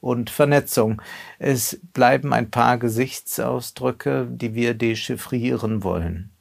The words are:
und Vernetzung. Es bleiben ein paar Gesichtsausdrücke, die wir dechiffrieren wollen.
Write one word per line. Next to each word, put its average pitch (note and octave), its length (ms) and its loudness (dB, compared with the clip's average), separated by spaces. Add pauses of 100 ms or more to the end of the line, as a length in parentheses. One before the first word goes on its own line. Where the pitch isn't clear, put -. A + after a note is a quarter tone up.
und A#2+ 300 -2
Vernetzung. C#3 720 4 (360)
Es B2+ 400 0 (140)
bleiben B2+ 400 4
ein A#2 180 0
paar A#2+ 280 4
Gesichtsausdrücke, B2 1500 -2
die A#2 240 -6
wir A#2 180 0
dechiffrieren A2+ 1080 -2
wollen. F2 480 -2 (100)